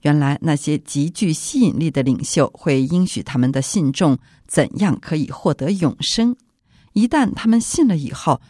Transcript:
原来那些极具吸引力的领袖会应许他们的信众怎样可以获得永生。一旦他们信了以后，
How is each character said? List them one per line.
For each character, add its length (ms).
原 180
来 220
那 160
些 220
极 320
具 240
吸 260
引 180
力 120
的 120
领 220
袖 300
会 260
应 260
许 160
他 160
们 140
的 80
信 320
众 260
怎 300
样 200
可 180
以 140
获 220
得 180
永 300
生。 340
一 120
旦 280
他 120
们 140
信 260
了 120
以 120
后， 400